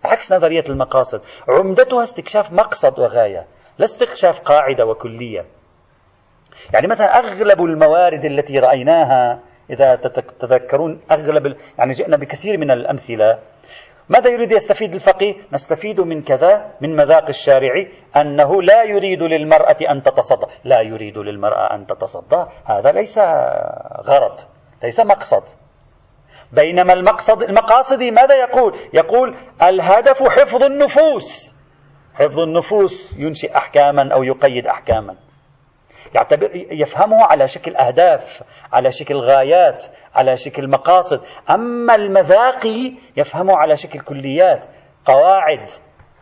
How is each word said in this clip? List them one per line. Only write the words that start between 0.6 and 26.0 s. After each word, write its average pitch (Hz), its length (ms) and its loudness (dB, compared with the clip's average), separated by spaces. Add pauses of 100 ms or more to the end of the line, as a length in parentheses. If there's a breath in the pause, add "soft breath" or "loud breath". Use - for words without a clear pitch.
المقاصد، 131 520 -4 (280 loud breath)
عمدتها 196 540 2
استكشاف 208 500 -6
مقصد 170 460 0
وغاية، 107 480 -2 (320 soft breath)
لا - 60 0
استكشاف - 560 -2
قاعدة 135 460 0
وكلية. 113 580 -10 (1300 soft breath)
يعني 131 120 2
مثلًا 220 320 2
أغلب 202 460 0
الموارد 160 600 2
التي 143 340 -4
رأيناها، 127 840 2 (300 soft breath)
إذا 131 260 2
تتك-، - 340 -8 (100)
تذكرون 139 600 -2 (100)
أغلب 151 360 0
ال-، 139 100 -8 (220 loud breath)
يعني 127 140 -2
جئنا 147 240 -2
بكثير 151 420 -8
من 147 120 -4
الأمثلة. 117 680 -2 (720 soft breath)
ماذا 247 220 2
يريد 233 220 -2
يستفيد 202 420 -2
الفقيه؟ 196 400 -2 (180)
نستفيد 180 480 -6
من 165 220 -6
كذا، 175 580 0
من 151 160 -6
مذاق 151 320 4
الشارع، 139 580 0 (300 soft breath)
أنه 147 460 2
لا 208 200 6
يريد 190 400 -4
للمرأة 156 540 2 (140)
أن 139 120 -4
تتصدى. 131 440 0 (180 loud breath)
لا 123 160 2
يريد 107 380 -8
للمرأة 104 560 -4
أن 104 120 -14
تتصدى، 98 580 -6 (200 loud breath)
هذا - 280 0
ليس 208 260 -4 (880)
غرض، 135 340 0 (420)
ليس 120 180 -4
مقصد. 202 420 0 (1120 soft breath)